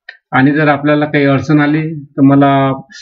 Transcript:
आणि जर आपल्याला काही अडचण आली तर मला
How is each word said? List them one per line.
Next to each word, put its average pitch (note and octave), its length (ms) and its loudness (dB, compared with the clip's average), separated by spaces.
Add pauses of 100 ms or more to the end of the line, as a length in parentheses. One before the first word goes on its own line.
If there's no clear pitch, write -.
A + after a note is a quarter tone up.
(320)
आणि C#3 200 2
जर D3+ 160 -2
आपल्याला D3 360 0
काही D3 200 -2
अडचण C#3 360 0
आली D3+ 440 -4
तर - 160 -8
मला C#3 520 2 (300)